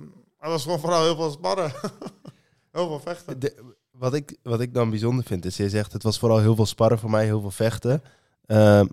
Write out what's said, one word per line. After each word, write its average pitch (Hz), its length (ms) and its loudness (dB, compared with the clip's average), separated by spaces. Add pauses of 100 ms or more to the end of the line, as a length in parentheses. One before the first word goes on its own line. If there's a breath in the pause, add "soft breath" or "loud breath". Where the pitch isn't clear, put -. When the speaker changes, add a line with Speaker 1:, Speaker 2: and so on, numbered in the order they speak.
(380)
Speaker 1:
hij 151 120 -10
was 160 120 -4
gewoon 156 180 -4
vooral 170 220 0
heel 165 140 2
veel 160 140 -4
sparren. 175 420 -4
<laughs> - 1000 -16
Heel 175 140 -4
veel 147 140 -8
vechten. 170 400 -12
Speaker 2:
De, 123 340 -8 (160)
wat 127 240 -4
ik, 147 280 -8
wat 117 180 -4
ik 123 140 -6
dan 117 160 0
bijzonder 117 340 -2
vind, 90 200 -6
is 92 120 -6
je 101 120 0
zegt, 104 240 -2
"Het 104 100 -8
was 107 160 0
vooral 113 200 4
heel 110 160 4
veel 107 120 2
sparren 113 320 2
voor 110 120 -6
mij, 110 140 2
heel 107 160 0
veel 101 100 -8
vechten." 113 520 -2 (440 soft breath)
Ehm, 104 460 6